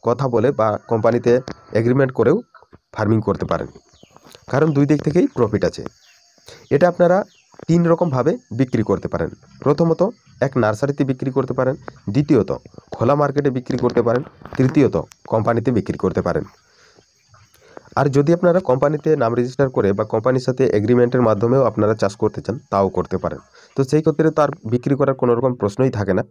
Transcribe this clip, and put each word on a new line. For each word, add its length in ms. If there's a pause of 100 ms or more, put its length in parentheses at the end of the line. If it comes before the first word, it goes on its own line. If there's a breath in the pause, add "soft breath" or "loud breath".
কথা 200
বলে 220 (100)
বা 80 (240)
কোম্পানিতে 400 (480)
agreement 340
করেও 240 (560)
farming 340
করতে 240
পারেন, 160 (840 loud breath)
কারণ 240
দুই 140
দিক 160
থেকেই 200 (100)
profit 340
আছে। 140 (920 loud breath)
এটা 120
আপনারা 300 (500)
তিন 140 (100)
রকমভাবে 400 (280)
বিক্রি 240
করতে 300
পারেন। 160 (340)
প্রথমত 380 (440)
এক 60 (120)
নার্সারিতে 460
বিক্রি 280
করতে 160
পারেন, 220 (380 loud breath)
দ্বিতীয়ত 380 (440)
খোলা 200
মার্কেটে 420
বিক্রি 260
করতে 240
পারেন, 140 (360)
তৃতীয়ত 380 (360)
কোম্পানিতে 400
বিক্রি 320
করতে 180
পারেন। 220 (1600 loud breath)
আর 60 (100)
যদি 220
আপনারা 220 (100)
কোম্পানিতে 400 (120)
নাম 180
register 360
করে 220
বা 60 (100)
কোম্পানির 340
সাথে 160 (140)
এগ্রিমেন্টের 500
মাধ্যমেও 420
আপনারা 320
চাষ 200
করতে 240
চান, 100 (140)
তাও 180 (100)
করতে 260
পারেন। 160 (380 soft breath)
তো 120
সেই 140
ক্ষেত্রে 320
তো 100
আর 60 (200)
বিক্রি 280
করার 220
কোনো 160
রকম 140 (100)
প্রশ্নই 360
থাকে 200
না 140